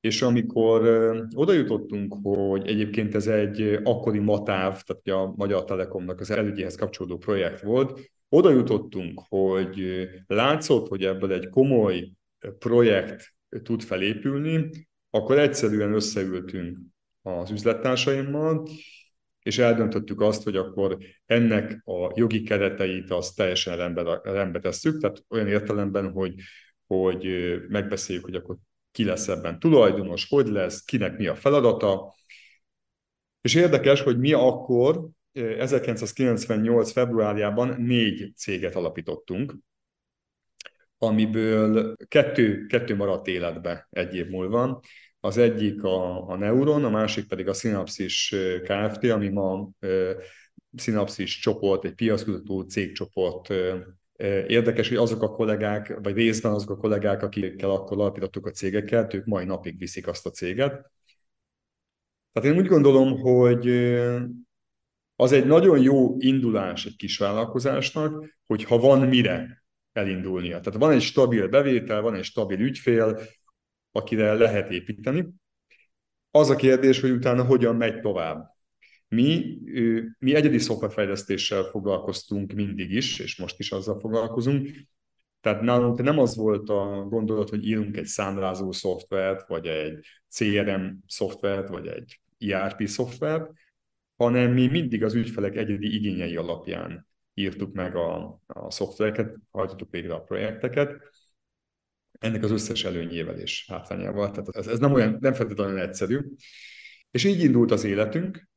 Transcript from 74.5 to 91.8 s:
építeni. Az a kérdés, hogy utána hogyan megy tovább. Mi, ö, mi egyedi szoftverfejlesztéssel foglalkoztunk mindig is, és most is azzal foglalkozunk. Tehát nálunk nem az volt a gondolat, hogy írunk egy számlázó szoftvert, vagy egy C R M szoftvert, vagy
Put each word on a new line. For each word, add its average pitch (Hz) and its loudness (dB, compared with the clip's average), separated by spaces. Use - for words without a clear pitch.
építeni. 110 -4
Az 147 6
a 135 6
kérdés, 131 6
hogy 131 2
utána 123 2
hogyan 120 4
megy 113 0
tovább. 85 -6
Mi, 139 2
ö, 117 0
mi 131 2
egyedi 147 4
szoftverfejlesztéssel 101 -2
foglalkoztunk 98 -4
mindig 98 -6
is, 120 -2
és - -10
most 90 -10
is - -8
azzal 101 -4
foglalkozunk. 117 -2
Tehát 107 0
nálunk 120 2
nem 151 2
az 117 2
volt 107 0
a 101 -2
gondolat, 107 -2
hogy 104 -4
írunk 107 -2
egy 80 -8
számlázó 95 -4
szoftvert, 95 -4
vagy 82 -6
egy 78 -6
C - -8
R 101 0
M 92 -8
szoftvert, 98 -6
vagy 87 -10